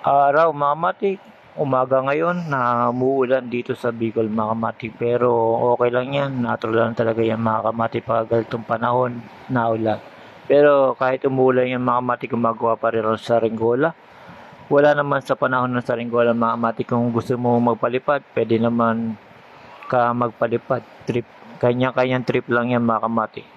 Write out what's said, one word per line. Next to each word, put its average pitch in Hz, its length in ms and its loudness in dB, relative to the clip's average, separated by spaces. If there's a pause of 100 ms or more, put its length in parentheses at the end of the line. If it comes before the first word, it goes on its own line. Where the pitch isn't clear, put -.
araw, 143 480 4
mga 143 240 0
kamatik. 185 440 -4 (360)
Umaga 131 480 0
ngayon 165 480 -2
na 123 400 0
umuulan 127 560 0
dito 120 320 -6
sa 120 160 -4
Bicol, 113 320 -2
mga 110 320 -2
kamatik. 113 400 -6
Pero 120 320 0 (480)
okay 120 160 2
lang 127 160 -2
yan, 139 320 -4
natural 113 480 0
lang 117 80 -6
talaga 113 240 0
yan, 110 160 0
mga 110 320 0
kamatik, 117 400 -4
pag 117 160 0
ganitong 113 400 -4
panahon 120 560 -2 (320)
na 117 160 0
ulan. 110 320 -2 (480)
Pero 139 480 4
kahit 131 320 -2
umuulan 127 400 2
yan, 123 160 -4
mga 123 160 0
kamatik, 123 320 -4
gumagawa 117 400 0
pa 113 160 -2
rin 113 160 0
ako 110 160 0
sa 117 160 0
Saringola. 117 560 0 (720)
Wala 143 320 4
naman 139 240 0
sa 131 160 -2
panahon 127 320 0
ng 123 160 -2
Saringola, 120 480 0
mga 117 240 0
kamatik, 117 320 -2
kung 120 240 0
gusto 117 240 -2
mo 120 240 0
magpalipad, 120 720 0
pwede 113 240 0
naman 117 560 0 (720)
ka 120 320 2
magpalipad. 120 640 -2 (240)
Trip, - 560 -8
kanya-kanyang 127 640 0
trip 127 240 -2
lang 120 240 0
yan, 120 80 2
mga 113 240 0
kamatik. 113 400 -4 (100)